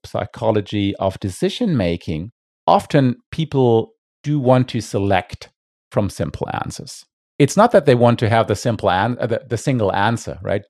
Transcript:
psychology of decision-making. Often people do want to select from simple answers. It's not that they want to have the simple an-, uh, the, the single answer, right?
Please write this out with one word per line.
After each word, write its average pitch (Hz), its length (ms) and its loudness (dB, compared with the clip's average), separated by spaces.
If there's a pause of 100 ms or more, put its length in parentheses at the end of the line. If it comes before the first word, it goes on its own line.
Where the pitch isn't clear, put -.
psychology 104 920 -2
of 95 220 -4
decision-making. 101 1120 -4 (380)
Often 143 480 2 (160)
people 127 640 0 (280)
do 147 160 -2
want 127 300 4
to 117 120 -4
select 98 720 -2 (400)
from 101 180 -2
simple - 440 -6
answers. - 520 -10 (340)
It's 143 180 2
not 220 160 6
that 202 120 4
they 135 100 6
want 120 260 4
to 107 100 0
have 113 180 2
the 104 80 0
simple 107 340 -2
an-, 104 300 0
uh, 120 60 -2
the, 110 200 -4
the 113 120 -4
single 117 340 0
answer, 101 500 -2
right? 101 280 -4